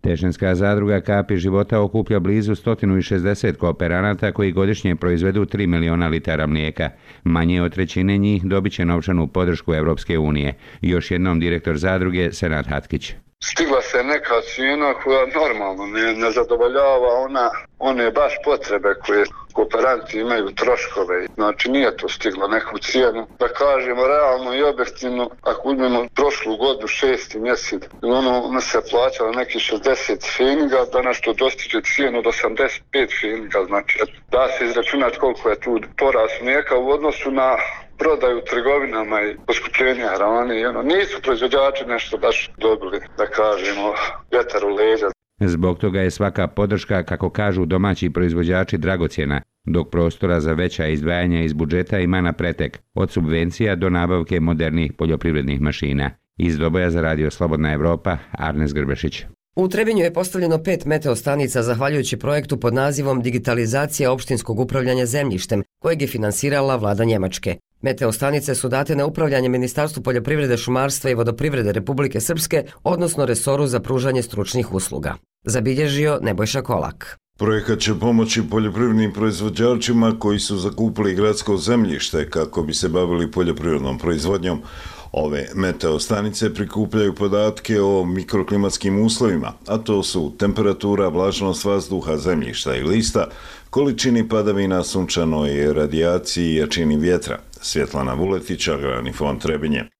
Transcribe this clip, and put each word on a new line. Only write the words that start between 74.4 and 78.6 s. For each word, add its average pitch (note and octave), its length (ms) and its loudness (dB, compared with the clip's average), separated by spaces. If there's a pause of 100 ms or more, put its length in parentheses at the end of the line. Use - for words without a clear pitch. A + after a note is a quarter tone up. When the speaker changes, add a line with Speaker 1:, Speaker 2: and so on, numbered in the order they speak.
Speaker 3:
usluga. D2 400 -4 (300)
Zabilježio C#3 800 0
Nebojša G#2+ 400 -2
Kolak. - 560 -6 (220)
Speaker 4:
Projekat G#2+ 400 0
će A2 120 0 (100)
pomoći A2+ 400 2 (100)
poljoprivrednim A2 640 2